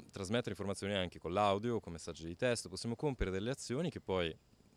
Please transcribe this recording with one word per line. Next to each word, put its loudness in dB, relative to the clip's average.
trasmettere 0
informazioni -2
anche 0
con -4
l'audio, 4
con -8
messaggi -8
di -6
testo, 0
possiamo -4
compiere -2
delle -2
azioni -2
che -6
poi, 2